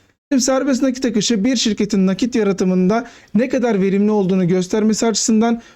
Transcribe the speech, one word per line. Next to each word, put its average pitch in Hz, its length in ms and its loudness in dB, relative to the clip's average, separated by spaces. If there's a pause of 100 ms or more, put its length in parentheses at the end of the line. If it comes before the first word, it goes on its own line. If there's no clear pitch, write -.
(320)
Şimdi 262 100 2
serbest 262 400 0
nakit 262 220 -2
akışı 208 400 0
bir 262 120 0
şirketin 202 500 0
nakit 190 280 -2
yaratımında 196 720 0 (280)
ne 240 140 2
kadar 233 340 0
verimli 202 280 0
olduğunu 190 380 0
göstermesi 208 580 0
açısından 226 560 0 (140)